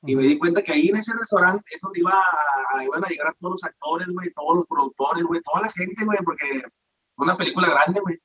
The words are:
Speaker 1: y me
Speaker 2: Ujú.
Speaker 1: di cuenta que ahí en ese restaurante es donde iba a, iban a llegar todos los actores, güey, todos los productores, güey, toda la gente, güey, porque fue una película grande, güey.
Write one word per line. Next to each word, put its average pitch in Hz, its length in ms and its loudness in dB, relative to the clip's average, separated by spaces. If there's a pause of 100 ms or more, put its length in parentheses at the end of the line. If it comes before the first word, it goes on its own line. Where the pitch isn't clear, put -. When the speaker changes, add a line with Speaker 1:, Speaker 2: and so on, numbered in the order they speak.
Speaker 1:
y 135 120 0
me 135 80 4
Speaker 2:
Ujú. 135 60 8
Speaker 1:
di 151 100 4
cuenta 170 240 2
que 170 80 -4
ahí 151 180 4
en 208 80 2
ese 220 160 -4
restaurante 202 500 2 (120)
es - 60 -14
donde 185 180 -6
iba 180 140 2
a, 143 720 0
iban 151 200 -2
a 190 60 -4
llegar 156 300 -4
todos 180 160 -6
los 180 100 -10
actores, 165 440 -6
güey, 180 240 -6
todos 156 240 0
los 175 100 0
productores, 147 580 -2
güey, 170 160 -2
toda 185 240 -2
la 214 60 -6
gente, 185 340 -6
güey, 208 180 0
porque 151 220 -4 (720)
fue 139 100 -2
una 180 120 2
película 180 320 2
grande, 160 300 4
güey. 180 260 -4